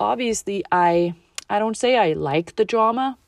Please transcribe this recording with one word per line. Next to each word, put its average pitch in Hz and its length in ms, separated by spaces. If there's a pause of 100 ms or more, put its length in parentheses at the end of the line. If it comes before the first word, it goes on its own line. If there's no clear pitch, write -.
obviously, 214 720
I, 175 420 (340)
I 208 120
don't 220 160
say 254 200
I 175 180
like 151 420
the 214 80
drama, 233 640